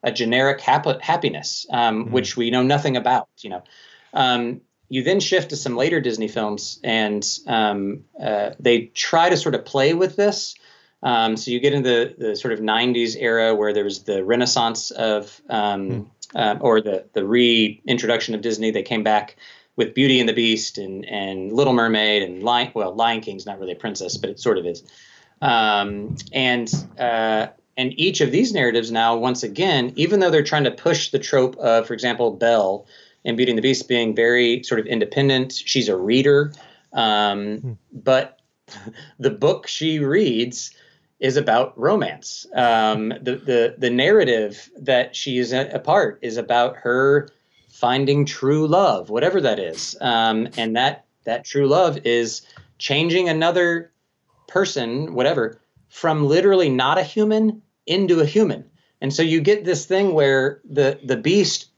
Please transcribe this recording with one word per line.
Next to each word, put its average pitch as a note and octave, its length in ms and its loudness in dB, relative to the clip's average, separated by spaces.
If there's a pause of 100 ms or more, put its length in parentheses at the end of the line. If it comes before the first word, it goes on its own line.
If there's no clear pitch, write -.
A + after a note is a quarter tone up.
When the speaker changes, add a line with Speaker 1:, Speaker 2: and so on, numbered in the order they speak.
Speaker 1:
a A#2+ 80 0
generic B2 480 0
hap-, C#3+ 420 0
happiness, - 720 -4
um, A2+ 340 0
Speaker 2:
Mm-hmm. A2+ 80 -8
Speaker 1:
which B2 220 0
we A#2 140 -2
know B2+ 140 2
nothing C#3+ 340 0
about, A#2+ 300 0 (140)
you G#2 100 -14
know. F2+ 120 -12 (500)
Um, B2 480 0 (280)
you C3 140 -4
then F#3 160 2
shift F#3 320 -2
to D3+ 40 -8
some B2 220 -6
later D#3 240 0
Disney A2 260 -2
films, G#2 560 -6
and, G#2+ 400 -2 (220)
um, G#2 580 -2 (180)
uh, G#2 380 -4
they A#2+ 280 2
try - 420 0
to F3 80 2
sort D3 160 -2
of A2+ 100 -4
play C#3 300 0
with F#3 220 0
this. G3+ 400 -2 (480)
Um, A2+ 340 0
so A2 140 -8
you A#2+ 80 -2
get C#3 140 2
into C3 160 0 (280)
the, A#2 120 -6
the G#2 60 -4
sort A#2 180 -4
of G#2+ 60 -6
nineties A#2 560 0
era A2+ 380 2
where G#2 180 0
there G#2 120 0
was G2+ 200 -6
the G2 220 -2
renaissance A#2 680 0
of, G#2+ 560 -4
um, G#2 420 -2 (420)
Speaker 2:
Hmm. - 60 -8
Speaker 1:
uh, G#2+ 220 0
or A2 220 2
the, G2+ 320 -4
the G2+ 100 -2
reintroduction A#2 1080 0
of G#2+ 80 -6
Disney. A2 300 -2
They G2+ 120 -2
came A2 200 -4
back G#2+ 340 0 (400)
with A#2 160 -2
Beauty C3 260 4
and A#2 80 2
the A2+ 60 0
Beast A2+ 460 -2
and, F#2+ 260 -10
and G2 480 -8
Little C3+ 180 2
Mermaid G#2+ 520 2
and F2+ 180 -8
Lion, A#2+ 320 0
well, G2 220 -4
Lion A2+ 260 0
King's G2 240 -12
not G2 140 -12
really F#2 140 -8
a - 20 -10
princess, G2 420 -8
but G2 140 -8
it - 80 -14
sort A2 180 0
of E2+ 80 -6
is. E2+ 160 -8 (600)
Um, G#2+ 720 0 (180)
and, B2 380 0 (260)
uh, A2+ 500 0 (300)
and C3 220 -2
each D#3 220 0
of C3 100 2
these G#3+ 220 0
narratives A#2 380 0
now, A2+ 260 2
once B2 260 -2
again, B2+ 520 -2
even E3+ 240 2
though F3+ 120 4
they're D3+ 120 4
trying D3 200 0
to B2 80 2
push - 400 -2
the - 80 0
trope B2+ 380 0
of, A2+ 280 2
for - 80 -8
example, A#2 380 -2
Belle G2+ 560 2 (360)
and A#2 140 -2
Beauty B2 140 2
and A2+ 60 2
the A2 40 0
Beast B2+ 260 0
being A#2 280 0
very A#2+ 480 2
sort A#2 160 -2
of A2 80 -4
independent, C3 680 0
she's - 360 -2
a G2 60 2
reader, C3+ 560 2 (420)
um, G#2 640 0
Speaker 2:
Hmm. B2 120 -10 (220)
Speaker 1:
but - 460 0 (280)
<laughs> - 520 -20
the B2 100 0
book A#2 380 -2
she D#3 320 -4
reads C3+ 720 0 (480)
is C3 180 0
about A#2+ 420 0
romance. C3 760 -2
Um, A2 560 2
the, B2+ 260 -6
the, A#2+ 420 0
the B2 120 0
narrative B2 800 2 (100)
that B2 360 0
she B2+ 240 -4
is A#2+ 140 -2
a, C3+ 160 -2
a - 100 -6
part D3+ 420 0
is A2 160 -6
about A#2+ 400 0
her C#3 500 2 (420)
finding C#3 560 0
true D3 420 0
love, D3 420 2
whatever D#3+ 320 0
that A2 180 0
is. E2 400 -8
Um, A2+ 480 0 (100)
and A2+ 180 -2
that, C#3 300 -2 (200)
that - 180 -4
true C#3 240 0
love D#3+ 380 4
is A#2 380 0 (340)
changing E3+ 520 0
another E3+ 600 0 (560)
person, C#3 680 -2
whatever, B2+ 440 0 (300)
from D#3 380 0
literally F3+ 420 4
not C3 300 2
a F#3+ 40 0
human G#3+ 580 0 (260)
into F3 320 2
a D#3 60 4
human. E3+ 380 2 (380)
And C3+ 120 -2
so - 100 2
you D#3+ 180 2
get G3+ 240 2
this F3 200 -2
thing F#3+ 280 2
where C#3 460 2 (100)
the, C#3 340 0
the B2+ 140 -2
beast E3+ 500 0 (100)